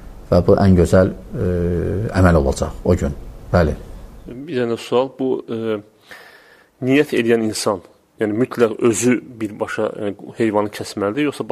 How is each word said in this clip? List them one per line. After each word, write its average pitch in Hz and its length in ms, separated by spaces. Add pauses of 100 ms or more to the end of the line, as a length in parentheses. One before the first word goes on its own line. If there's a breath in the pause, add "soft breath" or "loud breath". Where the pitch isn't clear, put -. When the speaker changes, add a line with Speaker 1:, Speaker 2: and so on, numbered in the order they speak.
(300 loud breath)
Speaker 1:
və 90 160
bu 98 100
ən 95 240
gözəl, 92 320
e, 104 380 (640)
əməl 87 240
olacaq - 440
o 87 120
gün. 71 160 (400)
Bəli. 80 240 (480)
Speaker 2:
Bir 135 380
dənə 117 180
sual, 135 380
bu, 131 160 (100)
e, 113 360 (1000 loud breath)
niyyət 135 400
edən 113 240
insan, 104 400 (360)
yəni 107 200
mütləq 120 380 (100)
özü 113 300 (220)
birbaşa, 104 500 (100)
yəni, 101 300 (100)
heyvanı 104 320
kəsməlidir, 107 560
yoxsa - 220